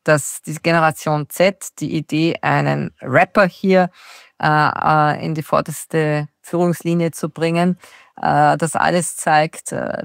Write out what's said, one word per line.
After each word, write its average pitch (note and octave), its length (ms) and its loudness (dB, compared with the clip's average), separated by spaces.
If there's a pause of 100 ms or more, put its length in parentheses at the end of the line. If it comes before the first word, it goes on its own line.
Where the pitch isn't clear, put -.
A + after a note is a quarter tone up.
dass - 380 0
diese D#3 200 -12
Generation D#3+ 680 0
Z - 500 -2
die - 160 -6
Idee, D#3+ 460 -2
einen C#3+ 480 -2 (120)
Rapper F3+ 440 2
hier, F#3 460 2 (500)
äh, - 60 0
äh, D3+ 760 2
in D#3+ 120 -4
die D#3 80 -6
vorderste D3+ 840 -2 (160)
Führungslinie E3+ 680 0
zu - 180 -6
bringen. E3+ 480 0 (440)
Äh, D3 360 4
das D#3+ 180 -4
alles E3+ 400 0
zeigt, D#3 560 0
äh, - 340 -6